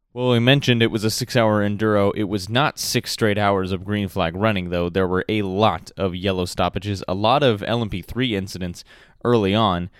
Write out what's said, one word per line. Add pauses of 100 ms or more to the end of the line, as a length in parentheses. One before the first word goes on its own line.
(160)
Well,
we
mentioned
it
was
a
six-hour
enduro.
It
was
not
six
straight
hours
of
green
flag
running,
though.
There
were
a
lot
of
yellow
stoppages,
a
lot
of
L
M
P
three
incidents (420)
early
on. (100)